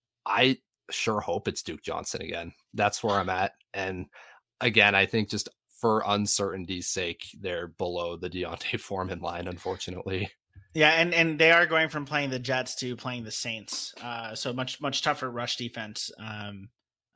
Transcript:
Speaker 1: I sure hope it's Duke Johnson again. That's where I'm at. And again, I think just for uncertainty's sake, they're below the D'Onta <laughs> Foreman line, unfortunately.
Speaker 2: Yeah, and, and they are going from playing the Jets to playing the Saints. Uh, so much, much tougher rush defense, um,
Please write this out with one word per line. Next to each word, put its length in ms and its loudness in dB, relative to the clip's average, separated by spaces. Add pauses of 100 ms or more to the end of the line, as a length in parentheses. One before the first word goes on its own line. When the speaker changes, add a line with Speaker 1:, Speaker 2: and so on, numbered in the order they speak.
(260)
Speaker 1:
I 320 4 (320)
sure 320 -2
hope 260 -2
it's 160 -4
Duke 200 -10
Johnson 380 -6
again. 320 -8 (200)
That's 300 2
where 140 2
I'm 120 0
at. 240 0 (200)
And 340 -4 (520)
again, 360 6
I 100 6
think 240 0
just 180 -4 (320)
for 260 4
uncertainty's 840 0
sake, 360 -4 (160)
they're 280 -4
below 500 -4
the 120 -6
D'Onta 480 -4
<laughs> 20 -6
Foreman 400 -4
line, 280 -6
unfortunately. 840 -4 (420)
Speaker 2:
Yeah, 180 6
and, 220 4
and 240 4
they 140 10
are 140 8
going 240 2
from 160 -6
playing 240 0
the 100 -2
Jets 360 0
to 200 -4
playing 300 -6
the 60 -10
Saints. 720 -6
Uh, 340 -6
so 180 -4
much, 260 -4
much 220 -2
tougher 280 0
rush 280 -4
defense, 600 -8
um, 520 -10 (460)